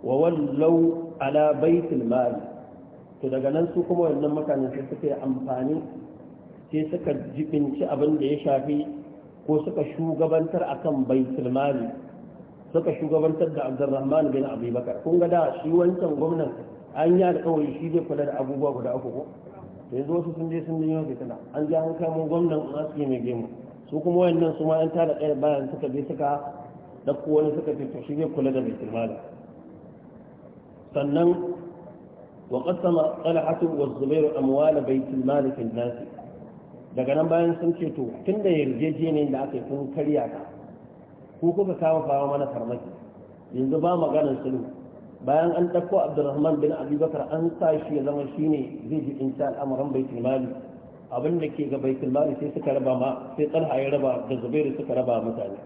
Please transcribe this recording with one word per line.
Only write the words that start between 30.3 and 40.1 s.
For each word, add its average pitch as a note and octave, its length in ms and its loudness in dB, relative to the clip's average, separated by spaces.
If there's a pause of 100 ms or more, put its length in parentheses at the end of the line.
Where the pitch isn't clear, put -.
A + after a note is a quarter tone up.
Sannan D3 360 4 (1200)
wa B2 120 -2
qasama E3+ 600 2
Talhatu D#3+ 440 2
wa D3 200 0 (120)
Zubairu D3 360 4
amwala C#3 480 4
baitul C3 420 0
mal C#3+ 180 2 (120)
fil A2+ 160 -4
nas. A#2+ 240 -4 (960)
Daga B2+ 220 0
nan D#3+ 140 4
bayan E3 300 4
sun E3+ 160 2
ce D#3+ 160 -2
to B2+ 200 -4 (120)
tunda G3+ 260 0
yarjejeniya D3 840 2
da C3 120 0
aka C3+ 160 -6
yi - 80 -6
kun C#3 240 -6
karya C#3+ 400 0